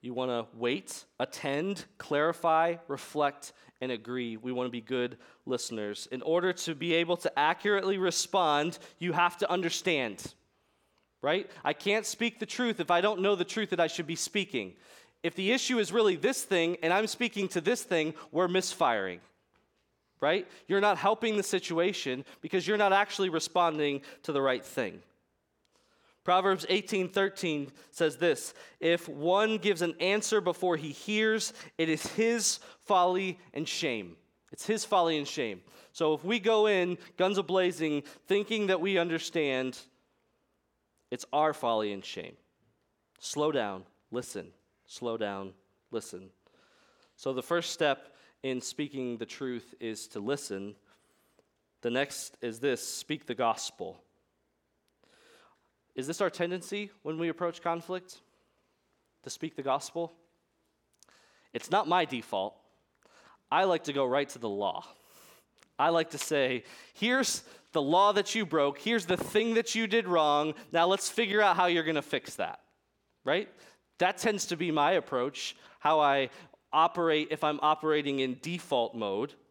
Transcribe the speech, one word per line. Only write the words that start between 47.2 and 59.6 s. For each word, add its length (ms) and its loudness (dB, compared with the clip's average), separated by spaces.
the 100 -2
first 280 -2
step 440 -2
in 200 -4
speaking 560 -6
the 100 -8
truth 520 -10
is 280 -8
to 120 -10
listen. 560 -6
The 100 -2
next 500 -4
is 180 -6
this, 280 -2
speak 400 -8
the 80 -6
gospel. 680 -4
Is 120 -6
this 140 -4
our 80 2
tendency 640 -4
when 140 -6
we 120 0
approach 320 -4
conflict? 600 -6
To 60 -14
speak 260 -10
the 80 -8